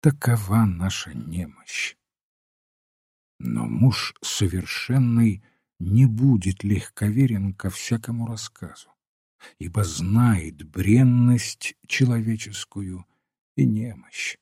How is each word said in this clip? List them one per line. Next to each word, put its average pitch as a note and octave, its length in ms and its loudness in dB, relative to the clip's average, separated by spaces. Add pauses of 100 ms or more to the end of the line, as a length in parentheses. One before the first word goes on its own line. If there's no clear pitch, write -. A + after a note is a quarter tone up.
Такова A2+ 640 2
наша F2+ 480 -4
немощь. - 800 -10 (1400)
Но - 300 -4
муж - 560 0
совершенный A2+ 1200 0 (340)
не G#2 300 4
будет A2 560 2
легковерен G#2 920 0
ко F#2+ 160 -6
всякому A#2 560 -6
рассказу, - 640 -14 (680)
ибо F2+ 240 -4
знает E2+ 840 0
бренность B2 1080 2 (120)
человеческую G#2+ 1160 -4 (500)
и C3+ 120 2
немощь. - 760 -6